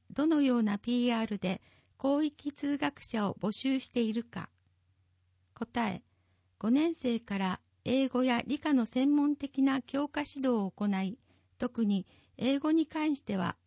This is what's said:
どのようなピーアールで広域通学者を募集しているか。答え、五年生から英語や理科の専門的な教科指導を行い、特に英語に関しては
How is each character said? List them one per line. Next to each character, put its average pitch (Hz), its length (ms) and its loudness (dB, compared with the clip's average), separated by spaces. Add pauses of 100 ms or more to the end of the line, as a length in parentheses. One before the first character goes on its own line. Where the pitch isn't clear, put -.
(120)
ど 294 140 0
の 302 160 4
よ 254 160 4
う 233 40 2
な 208 160 0
ピ 240 300 0
ー 233 100 0
ア 220 40 0
ー 226 40 -2
ル 208 120 -6
で 185 240 -4 (360)
広 285 280 2
域 294 260 -8
通 285 240 -2
学 285 260 -4
者 208 280 -2
を - 100 -6
募 214 120 -2
集 262 280 -2
し - 80 -10
て 240 140 0
い 220 100 0
る 226 100 -2
か。 - 280 -12 (1040)
答 233 340 -4
え、 180 140 -6 (560)
五 214 120 0
年 311 240 4
生 233 260 -2
か 202 180 -6
ら 185 220 -2 (240)
英 262 240 2
語 254 160 0
や 240 220 2
理 277 120 -4
科 302 140 -2
の 247 140 4
専 277 300 2
門 294 200 2
的 277 260 -4
な 269 200 2
教 285 240 -2
科 294 140 -6
指 294 160 -8
導 262 120 0
を 208 220 2
行 - 160 -4
い、 190 320 -2 (400)
特 240 260 -2
に 202 220 2 (300)
英 269 220 0
語 302 140 0
に 320 140 4
関 311 300 -2
し - 40 -10
て 202 160 -4
は 185 200 -2 (100)